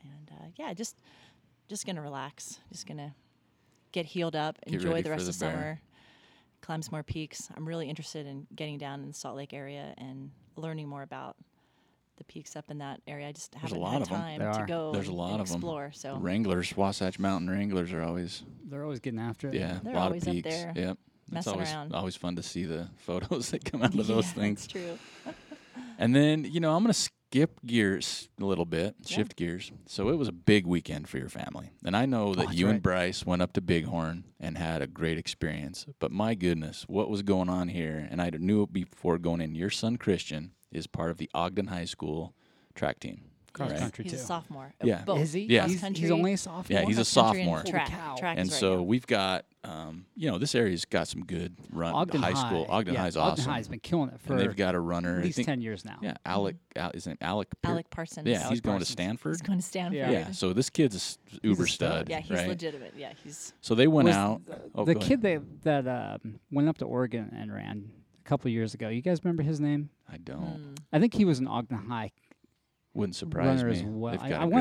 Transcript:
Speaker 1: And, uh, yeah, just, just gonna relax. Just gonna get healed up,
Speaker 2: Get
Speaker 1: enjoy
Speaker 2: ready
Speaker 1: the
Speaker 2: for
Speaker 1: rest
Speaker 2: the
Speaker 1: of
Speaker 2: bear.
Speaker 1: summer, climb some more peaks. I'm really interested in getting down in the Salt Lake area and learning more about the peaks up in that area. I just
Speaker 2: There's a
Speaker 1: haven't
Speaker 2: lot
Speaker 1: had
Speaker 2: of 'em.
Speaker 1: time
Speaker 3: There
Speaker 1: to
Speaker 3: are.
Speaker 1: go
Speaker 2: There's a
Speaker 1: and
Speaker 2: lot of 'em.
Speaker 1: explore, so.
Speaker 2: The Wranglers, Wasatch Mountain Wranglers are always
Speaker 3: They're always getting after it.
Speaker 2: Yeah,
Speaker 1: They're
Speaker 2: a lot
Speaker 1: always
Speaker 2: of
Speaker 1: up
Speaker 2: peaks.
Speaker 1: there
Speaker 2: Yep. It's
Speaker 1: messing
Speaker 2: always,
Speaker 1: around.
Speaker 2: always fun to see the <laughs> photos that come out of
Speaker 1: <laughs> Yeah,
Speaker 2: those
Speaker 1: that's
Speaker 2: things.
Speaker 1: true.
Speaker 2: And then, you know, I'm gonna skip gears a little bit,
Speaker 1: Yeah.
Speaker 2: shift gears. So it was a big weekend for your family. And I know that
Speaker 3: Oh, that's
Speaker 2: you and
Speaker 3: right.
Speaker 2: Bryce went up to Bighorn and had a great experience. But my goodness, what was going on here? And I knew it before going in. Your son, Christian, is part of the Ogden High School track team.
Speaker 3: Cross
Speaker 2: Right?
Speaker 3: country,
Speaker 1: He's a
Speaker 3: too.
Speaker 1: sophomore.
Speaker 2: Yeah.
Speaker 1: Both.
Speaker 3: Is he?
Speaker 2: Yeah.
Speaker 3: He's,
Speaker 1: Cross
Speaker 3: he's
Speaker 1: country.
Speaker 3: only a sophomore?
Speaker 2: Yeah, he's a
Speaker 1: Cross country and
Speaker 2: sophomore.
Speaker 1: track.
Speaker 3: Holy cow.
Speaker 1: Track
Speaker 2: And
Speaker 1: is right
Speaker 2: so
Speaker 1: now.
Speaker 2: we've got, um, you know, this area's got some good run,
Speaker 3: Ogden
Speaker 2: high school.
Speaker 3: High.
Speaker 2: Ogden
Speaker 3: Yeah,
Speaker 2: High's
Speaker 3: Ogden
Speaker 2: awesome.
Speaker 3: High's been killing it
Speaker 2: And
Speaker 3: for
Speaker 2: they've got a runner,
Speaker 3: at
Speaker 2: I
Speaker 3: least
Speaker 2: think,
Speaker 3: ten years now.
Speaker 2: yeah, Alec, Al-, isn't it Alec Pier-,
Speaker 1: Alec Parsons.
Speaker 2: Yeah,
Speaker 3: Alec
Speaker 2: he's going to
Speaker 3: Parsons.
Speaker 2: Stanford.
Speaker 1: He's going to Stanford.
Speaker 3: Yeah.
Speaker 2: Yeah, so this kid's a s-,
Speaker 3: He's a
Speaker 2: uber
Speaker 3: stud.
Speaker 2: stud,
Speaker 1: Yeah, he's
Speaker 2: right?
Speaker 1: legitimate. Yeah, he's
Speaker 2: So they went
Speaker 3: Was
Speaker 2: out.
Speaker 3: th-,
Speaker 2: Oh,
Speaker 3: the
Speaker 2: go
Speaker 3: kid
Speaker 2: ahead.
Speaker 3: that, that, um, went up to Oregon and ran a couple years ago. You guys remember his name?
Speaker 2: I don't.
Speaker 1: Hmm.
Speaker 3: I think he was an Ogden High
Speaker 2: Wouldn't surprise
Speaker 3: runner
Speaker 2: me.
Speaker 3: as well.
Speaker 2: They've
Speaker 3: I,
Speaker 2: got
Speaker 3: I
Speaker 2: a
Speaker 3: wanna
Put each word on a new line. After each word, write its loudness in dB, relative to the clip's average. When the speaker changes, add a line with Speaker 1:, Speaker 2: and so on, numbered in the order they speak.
Speaker 1:
And, -20
uh, -18
yeah, -8
just, -10
just -10
gonna -6
relax. -10
Just -14
gonna -12
get -4
healed -2
up, -2
Speaker 2:
Get -6
Speaker 1:
enjoy 0
Speaker 2:
ready 2
Speaker 1:
the -4
Speaker 2:
for -2
Speaker 1:
rest -2
Speaker 2:
the -2
Speaker 1:
of -6
Speaker 2:
bear. -2
Speaker 1:
summer, -6
climb -8
some -12
more -6
peaks. -10
I'm -10
really -6
interested -10
in -12
getting -8
down -8
in -12
the -14
Salt -10
Lake -12
area -12
and -14
learning -8
more -10
about -14
the -18
peaks -16
up -14
in -10
that -10
area. -10
I -10
just -16
Speaker 2:
There's -12
a -4
Speaker 1:
haven't -4
Speaker 2:
lot -2
Speaker 1:
had 2
Speaker 2:
of -4
'em. 0
Speaker 1:
time -6
Speaker 3:
There 0
Speaker 1:
to 0
Speaker 3:
are. -2
Speaker 1:
go -4
Speaker 2:
There's -2
a -4
Speaker 1:
and -4
Speaker 2:
lot -2
of -4
'em. -2
Speaker 1:
explore, -6
so. -10
Speaker 2:
The -6
Wranglers, 2
Wasatch 2
Mountain 0
Wranglers 0
are -2
always -4
Speaker 3:
They're -10
always -6
getting -4
after -6
it. -4
Speaker 2:
Yeah, -2
Speaker 1:
They're -8
Speaker 2:
a 0
lot 2
Speaker 1:
always -2
Speaker 2:
of -2
Speaker 1:
up 0
Speaker 2:
peaks. -4
Speaker 1:
there -6
Speaker 2:
Yep. -2
It's -16
Speaker 1:
messing -4
Speaker 2:
always, -2
Speaker 1:
around. -6
Speaker 2:
always -4
fun -4
to -4
see -6
the -4
<laughs> -20
photos -4
that -6
come -6
out 6
of -2
Speaker 1:
<laughs> 0
Yeah, 2
Speaker 2:
those 4
Speaker 1:
that's -6
Speaker 2:
things. -2
Speaker 1:
true. -8
Speaker 2:
And 4
then, 6
you -2
know, 4
I'm 4
gonna 6
skip 0
gears 2
a -4
little 2
bit, 0
Speaker 1:
Yeah. -6
Speaker 2:
shift 0
gears. -6
So -2
it 2
was 0
a -2
big 6
weekend 0
for -8
your -6
family. -10
And 0
I 4
know 2
that 2
Speaker 3:
Oh, 2
that's 0
Speaker 2:
you 6
and 6
Speaker 3:
right. -2
Speaker 2:
Bryce 2
went 4
up 2
to 0
Bighorn 0
and -6
had -2
a -4
great -2
experience. -6
But -2
my 0
goodness, -2
what 0
was -2
going 4
on 0
here? -4
And -2
I 0
knew 4
it -4
before 0
going 0
in. -4
Your -2
son, -2
Christian, -2
is -8
part -2
of -6
the -8
Ogden 0
High -4
School -6
track -2
team. -12
Speaker 3:
Cross -4
Speaker 2:
Right? -2
Speaker 3:
country, -4
Speaker 1:
He's -8
a -6
Speaker 3:
too. -6
Speaker 1:
sophomore. -8
Speaker 2:
Yeah. 4
Speaker 1:
Both. 2
Speaker 3:
Is 0
he? 0
Speaker 2:
Yeah. 6
Speaker 3:
He's, 2
Speaker 1:
Cross -
Speaker 3:
he's -2
Speaker 1:
country. 0
Speaker 3:
only 4
a 0
sophomore? 0
Speaker 2:
Yeah, 4
he's 4
a 4
Speaker 1:
Cross 2
country 8
and 2
Speaker 2:
sophomore. 0
Speaker 1:
track. 0
Speaker 3:
Holy -6
cow. -6
Speaker 1:
Track -2
Speaker 2:
And 2
Speaker 1:
is -2
right 0
Speaker 2:
so 4
Speaker 1:
now. 2
Speaker 2:
we've 2
got, 2
um, -10
you -2
know, 2
this 0
area's 4
got 2
some -6
good -4
run, -2
Speaker 3:
Ogden 2
Speaker 2:
high 4
school. 2
Speaker 3:
High. -4
Speaker 2:
Ogden 2
Speaker 3:
Yeah, 0
Speaker 2:
High's 0
Speaker 3:
Ogden 4
Speaker 2:
awesome. 0
Speaker 3:
High's -4
been -8
killing 2
it -12
Speaker 2:
And -16
Speaker 3:
for 0
Speaker 2:
they've 2
got 4
a 4
runner, 2
Speaker 3:
at 2
Speaker 2:
I 2
Speaker 3:
least 0
Speaker 2:
think, 2
Speaker 3:
ten 0
years -6
now. -14
Speaker 2:
yeah, -4
Alec, 2
Al-, -4
isn't -8
it -10
Alec -2
Pier-, 0
Speaker 1:
Alec -2
Parsons. -8
Speaker 2:
Yeah, 4
Speaker 3:
Alec -2
Speaker 2:
he's 0
going 2
to 0
Speaker 3:
Parsons. -2
Speaker 2:
Stanford. -2
Speaker 1:
He's -6
going 2
to -2
Stanford. -4
Speaker 3:
Yeah. 2
Speaker 2:
Yeah, 0
so 2
this 2
kid's 4
a -4
s-, -6
Speaker 3:
He's -20
a 2
Speaker 2:
uber 6
Speaker 3:
stud. 2
Speaker 2:
stud, 0
Speaker 1:
Yeah, -2
he's -8
Speaker 2:
right? 2
Speaker 1:
legitimate. -6
Yeah, -12
he's -14
Speaker 2:
So 0
they 10
went 8
Speaker 3:
Was 8
Speaker 2:
out. 2
Speaker 3:
th-, -12
Speaker 2:
Oh, 2
Speaker 3:
the 8
Speaker 2:
go 2
Speaker 3:
kid 4
Speaker 2:
ahead. 2
Speaker 3:
that, 4
that, -2
um, -10
went 4
up 0
to -2
Oregon 0
and -8
ran -8
a -20
couple 2
years 2
ago. -6
You -2
guys 2
remember 2
his 2
name? 2
Speaker 2:
I -14
don't. -10
Speaker 1:
Hmm. -8
Speaker 3:
I 6
think 6
he 8
was 6
an 0
Ogden -2
High -4
Speaker 2:
Wouldn't 0
surprise 2
Speaker 3:
runner 4
Speaker 2:
me. 2
Speaker 3:
as -2
well. -2
Speaker 2:
They've -2
Speaker 3:
I, -6
Speaker 2:
got 0
Speaker 3:
I 2
Speaker 2:
a 4
Speaker 3:
wanna 6